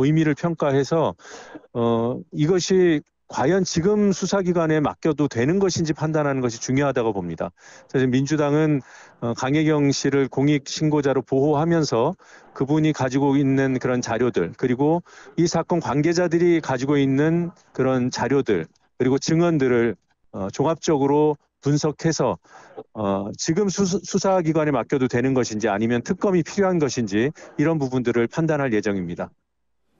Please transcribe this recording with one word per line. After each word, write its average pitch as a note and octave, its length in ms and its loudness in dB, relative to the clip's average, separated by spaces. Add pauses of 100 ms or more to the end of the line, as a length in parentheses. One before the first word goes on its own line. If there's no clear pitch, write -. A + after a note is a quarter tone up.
의미를 D#3 320 2
평가해서, C#3+ 800 0 (580)
어, A#2 480 0 (120)
이것이 E3+ 680 2 (280)
과연 F3+ 360 0
지금 G3+ 480 2
수사기관에 F3 680 0
맡겨도 C#3+ 480 0
되는 C3+ 320 0
것인지 E3+ 340 0
판단하는 D3 480 -2
것이 A#2 200 -4
중요하다고 B2+ 520 0
봅니다. F2 380 -6 (380)
그래서 C3 160 0
지금 B2+ 80 2
민주당은, D3 680 2 (380)
어, A#2+ 140 -4
강혜경 D3 560 0
씨를 C#3 380 0
공익신고자로 C#3+ 960 0
보호하면서 D3 920 0 (400)
그분이 D#3 380 0
가지고 C3+ 440 0
있는 C3+ 440 2
그런 B2 200 0
자료들, A2+ 560 -2
그리고 C#3+ 460 0 (340)
이 E3 120 2
사건 E3 320 -2
관계자들이 E3+ 800 2
가지고 C3+ 380 -2
있는 D3+ 520 2 (220)
그런 B2+ 400 0
자료들, A#2+ 540 0 (300)
그리고 C3 220 2
증언들을, C3 760 2 (340)
어, G2 220 -8
종합적으로 D3 840 2 (260)
분석해서, D3 760 0 (560)
어, G2+ 420 -2
지금 F#3+ 320 -2
수-, G3 180 -2 (180)
수사기관에 E3 680 0
맡겨도 B2+ 380 0
되는 B2+ 260 0
것인지 A2 340 -2
아니면 A2+ 340 0
특검이 F#3 420 0
필요한 F#3 340 0
것인지 B2 540 -2 (260)
이런 D#3+ 200 0
부분들을 A#2+ 500 0
판단할 D3 440 -2
예정입니다. F#2+ 580 -4 (680)